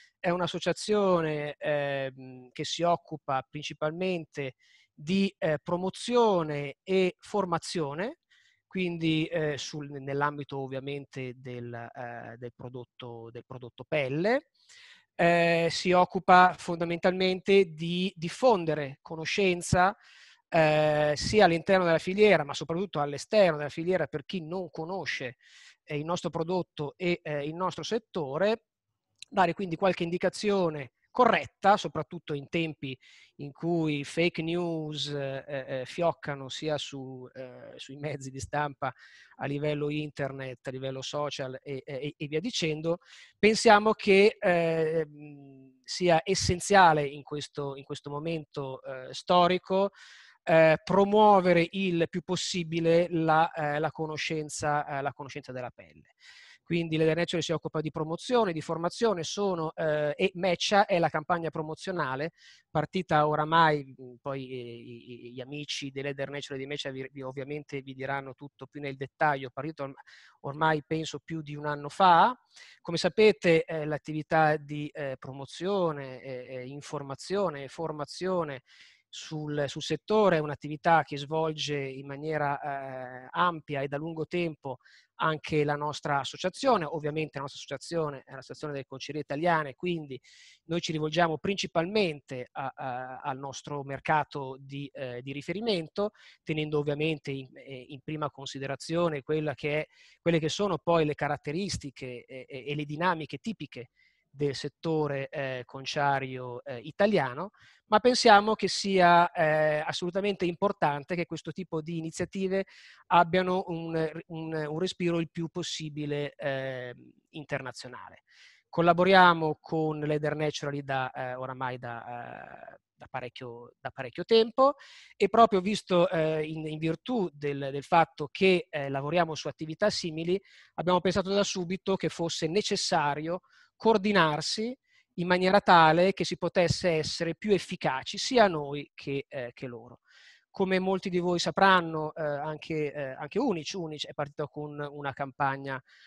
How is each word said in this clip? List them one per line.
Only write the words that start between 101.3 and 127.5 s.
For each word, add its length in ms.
e, 240
e, 180
e 80
le 120
dinamiche 520
tipiche 520
del 200
settore, 720
eh, 380
conciario, 1000
eh, 140
italiano, 720
ma 120
pensiamo 540
che 120
sia, 640
eh, 560
assolutamente 600
importante 680
che 120
questo 260
tipo 300
di 160
iniziative 640
abbiano 580
un, 440
un, 260
un 240
respiro 420
il 100
più 180
possibile, 880
eh, 580
internazionale. 920
Collaboriamo 880
con 400
Leather 340
Naturally 480
da, 280
eh, 240
oramai 420
da, 960
eh, 60
da 160
parecchio, 680
da 120
parecchio 340
tempo 520
e 140
proprio 320
visto, 480
eh, 340
in, 240
in 120
virtù 560
del, 360